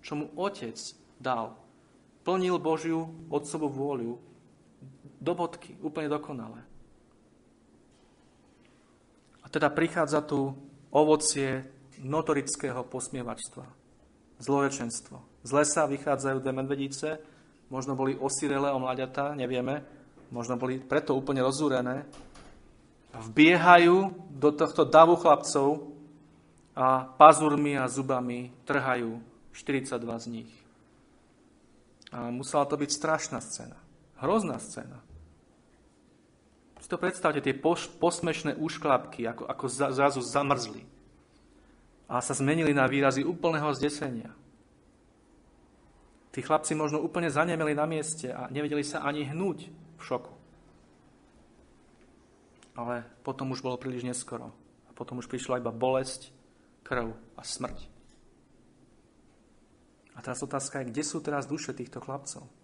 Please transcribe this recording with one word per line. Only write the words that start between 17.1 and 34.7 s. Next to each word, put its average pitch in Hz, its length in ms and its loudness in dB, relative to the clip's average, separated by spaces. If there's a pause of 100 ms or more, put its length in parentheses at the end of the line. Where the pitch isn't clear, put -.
možno 131 260 -4
boli 135 220 0
osirele 139 560 0
o 131 80 -2
mláďatá, 131 560 -4
nevieme, 127 480 -2 (480)
možno 120 240 -4
boli 131 240 -2
preto 147 320 0
úplne 135 320 0
rozúrené. 131 580 0 (1120)
A 113 80 -12
vbiehajú 175 880 8 (160)
do 143 240 2
tohto 151 320 2
davu 160 320 10
chlapcov 147 720 4 (880)
a 131 400 2
pazurmi 147 640 10
a 127 80 -2
zubami 123 640 -4 (160)
trhajú 120 560 0 (320)
štyridsaťdva 123 640 -4
z - 80 -14
nich. 113 240 -12 (1600)
A 120 160 -10
musela 135 400 0
to 151 80 -2
byť 143 160 -2
strašná 156 480 -2
scéna, - 400 -14 (400)
hrozná 165 400 0
scéna. 123 400 -14 (1800)